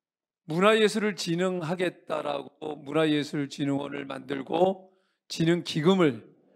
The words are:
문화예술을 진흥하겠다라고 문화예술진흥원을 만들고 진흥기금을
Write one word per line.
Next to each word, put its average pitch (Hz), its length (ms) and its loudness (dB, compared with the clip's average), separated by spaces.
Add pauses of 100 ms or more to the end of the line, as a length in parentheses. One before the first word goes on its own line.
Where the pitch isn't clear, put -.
(440)
문화예술을 208 720 2
진흥하겠다라고 165 1600 -4
문화예술진흥원을 143 1300 -2
만들고 139 880 -2 (360)
진흥기금을 165 1040 2 (220)